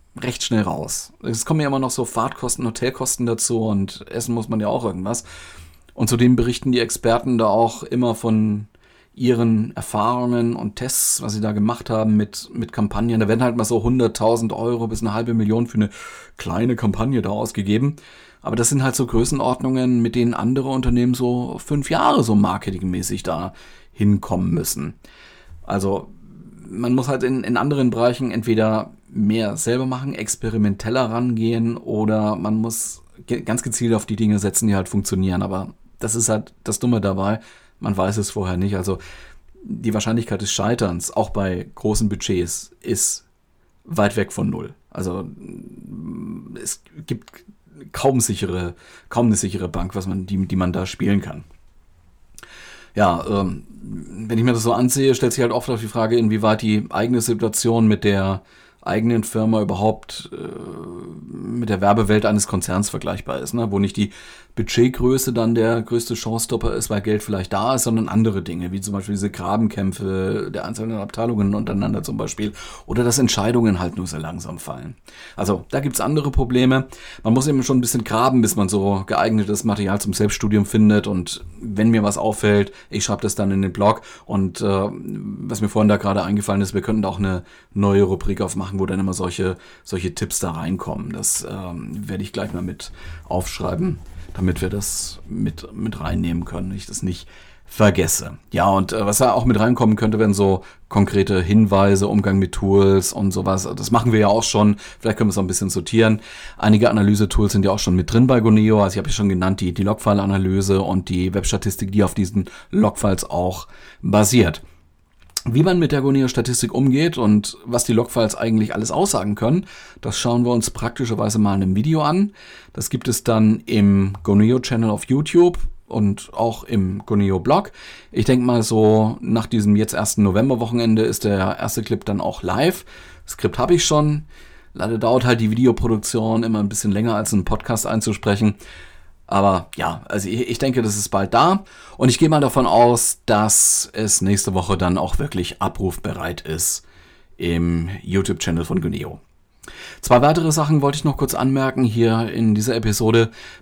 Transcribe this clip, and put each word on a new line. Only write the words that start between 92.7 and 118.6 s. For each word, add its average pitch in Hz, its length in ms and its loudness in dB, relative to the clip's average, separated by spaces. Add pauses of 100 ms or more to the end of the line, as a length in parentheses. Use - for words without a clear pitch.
aufschreiben, 92 720 -4 (360)
damit 90 260 -2
wir 92 80 -2
das - 580 -6
mit, 107 460 -6
mit 110 260 -6
reinnehmen 85 460 -4
können, 92 260 -8
ich 101 140 -10
das - 160 -10
nicht 92 260 -6 (380)
vergesse. 90 720 0 (140)
Ja, 92 180 2
und, 95 240 2
äh, 107 100 -2
was 104 140 0
da 127 160 4
auch 120 120 2
mit 117 140 4
reinkommen 113 360 4
könnte, 107 240 0
wären 104 160 4
so 98 280 2 (260)
konkrete 98 520 2
Hinweise, 98 680 4
Umgang 101 300 2
mit 95 140 2
Tools 98 600 4
und 98 180 -2
sowas. 95 440 -2
Das - 140 -8
machen 117 220 4
wir 110 80 4
ja 104 80 6
auch 107 160 4
schon. 104 320 4 (240)
Vielleicht 110 180 -2
können 110 120 2
wir - 20 -2
es 90 60 -2
noch 98 60 0
ein 92 40 -2
bisschen 92 240 -2
sortieren. 110 500 2 (340)
Einige 107 360 6
Analyse-Tools 104 600 4
sind 98 140 2
ja 95 60 4
auch 101 80 0
schon 90 160 2
mit 92 180 0
drin 123 140 6
bei 123 140 4
Goneo. 107 420 6
Also 95 100 0
ich 98 60 -2
habe - 100 -6
ja - 40 0
schon 101 160 2
genannt, 92 300 0
die, 90 140 -2
die 98 100 -2
Logfile-Analyse 98 960 2
und 92 280 -2
die 92 240 0
Webstatistik, 98 580 -2
die 101 120 4
auf 90 100 0
diesen 95 320 0 (240)
Logfiles 101 580 0
auch 90 400 -4 (360)
basiert. 101 580 4 (880)
Wie 127 140 4
man 180 160 4
mit 151 140 2
der 139 80 2
Goneo-Statistik 127 720 0
umgeht 139 440 2
und 107 460 2
was 120 220 -2
die 120 80 0
Logfiles 113 420 0
eigentlich 110 380 0